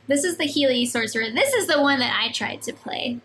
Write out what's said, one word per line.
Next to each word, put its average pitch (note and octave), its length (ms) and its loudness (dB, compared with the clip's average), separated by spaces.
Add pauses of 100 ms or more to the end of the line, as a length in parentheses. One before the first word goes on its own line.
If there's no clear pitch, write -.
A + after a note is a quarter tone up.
This C#4+ 160 2
is F4 140 -2
the D#4+ 80 -2
Healy C4+ 400 2
sorcerer. A3+ 460 -2
This C5+ 220 2
is G#4+ 140 2
the D4+ 140 4
one C#4 180 4
that A#3+ 200 0
I A#3 120 -2
tried - 320 -6
to - 100 -8
play. - 520 -6